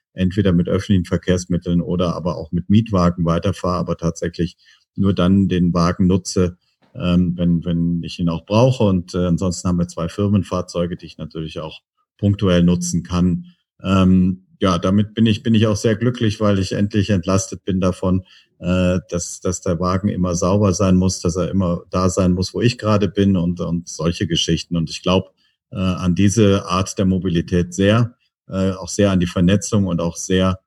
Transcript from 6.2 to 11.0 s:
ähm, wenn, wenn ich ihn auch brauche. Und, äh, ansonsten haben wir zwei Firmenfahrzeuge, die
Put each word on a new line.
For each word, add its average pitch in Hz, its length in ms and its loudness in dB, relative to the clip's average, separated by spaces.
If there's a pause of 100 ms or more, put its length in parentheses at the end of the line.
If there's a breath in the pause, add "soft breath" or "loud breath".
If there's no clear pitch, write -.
ähm, 87 440 0
wenn, 87 260 0
wenn 85 380 -2
ich 87 160 -12
ihn 85 100 0
auch 82 160 -4
brauche. 120 400 2
Und, 92 300 0
äh, 90 100 0
ansonsten 87 420 -2
haben 90 120 0
wir 85 100 -2
zwei 85 220 -8
Firmenfahrzeuge, 90 880 -2
die 85 80 -18